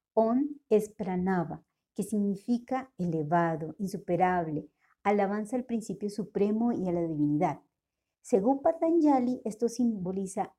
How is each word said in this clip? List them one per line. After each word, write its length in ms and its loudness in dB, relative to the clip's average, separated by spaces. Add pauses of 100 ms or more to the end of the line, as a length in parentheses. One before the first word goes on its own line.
(140)
Om 360 2 (200)
es 200 4
pranava, 760 -2 (320)
que 80 -4
significa 960 -2
elevado, 840 0
insuperable, 880 -2 (360)
alabanza 520 0
al 80 -4
principio 460 -6
supremo 640 -2
y 160 -2
a 20 0
la 100 0
divinidad. 600 0 (600)
Según 400 2
Patanjali, 840 2
esto 240 -2
simboliza 880 -2